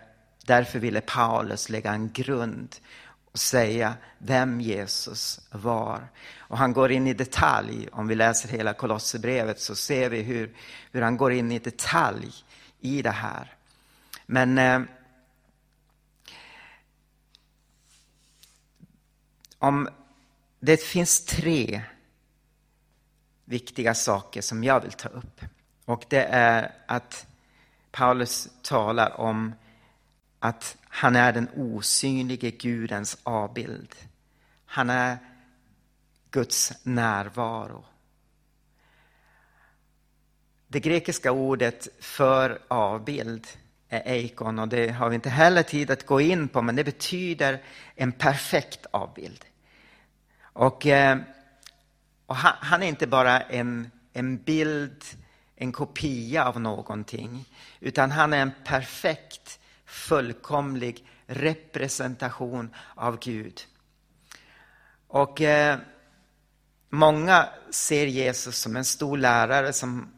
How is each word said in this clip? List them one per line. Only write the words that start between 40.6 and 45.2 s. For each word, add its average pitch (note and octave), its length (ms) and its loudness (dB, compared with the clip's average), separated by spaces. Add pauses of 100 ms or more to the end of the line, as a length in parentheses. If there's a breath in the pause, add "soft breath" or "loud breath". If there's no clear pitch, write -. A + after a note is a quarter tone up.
Det C#3 120 -2
grekiska D#3+ 520 0
ordet C3 560 0 (120)
för C3 680 2
avbild A2+ 800 -4 (420)
är A#2 160 -6
eikon, A#2 540 -4
och A2 100 -4
det A#2 200 0
har A#2+ 200 -2
vi A#2 60 0
inte A#2+ 160 -4